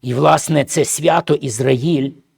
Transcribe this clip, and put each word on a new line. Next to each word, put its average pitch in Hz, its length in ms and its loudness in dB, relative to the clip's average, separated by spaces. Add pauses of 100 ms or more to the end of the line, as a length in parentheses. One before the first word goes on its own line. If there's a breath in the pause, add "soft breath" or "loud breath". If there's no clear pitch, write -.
І, 123 120 -6
власне, 151 520 2
це 151 200 -2
свято 160 480 0
Ізраїль 135 800 -2 (260)